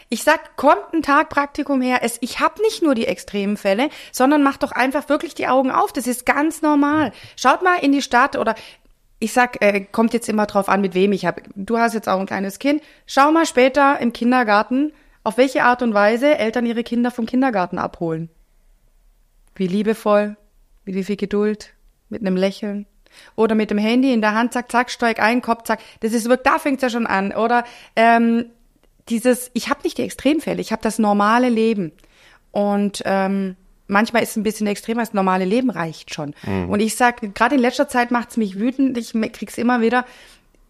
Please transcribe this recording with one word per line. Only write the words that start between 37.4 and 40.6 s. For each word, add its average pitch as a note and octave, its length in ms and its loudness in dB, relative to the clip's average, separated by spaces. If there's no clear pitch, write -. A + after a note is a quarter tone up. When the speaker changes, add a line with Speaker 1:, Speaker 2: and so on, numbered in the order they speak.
Speaker 1:
in C#4+ 60 2
letzter B3+ 280 0
Zeit A#3+ 240 -2
macht's A#3+ 260 -4
mich G3+ 220 -2
wütend, C4 380 0
ich A3+ 180 -8
me-, A3 160 -2
krieg's - 280 -12
immer A#3+ 240 0
wieder, B3 240 2